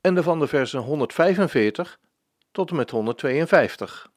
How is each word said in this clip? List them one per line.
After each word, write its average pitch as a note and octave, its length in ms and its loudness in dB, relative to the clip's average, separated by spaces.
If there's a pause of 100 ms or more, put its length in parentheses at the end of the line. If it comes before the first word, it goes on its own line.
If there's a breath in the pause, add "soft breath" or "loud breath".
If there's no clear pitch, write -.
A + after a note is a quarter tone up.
en F#3 140 2
de F3+ 80 2
van E3 160 0
de D3 80 2
versen C3+ 340 -2
honderdvijfenveertig D3+ 1200 -2 (500)
tot F#3 200 -4
en F3 60 -4
met B2+ 140 -2
honderdtweeënvijftig. B2+ 1300 0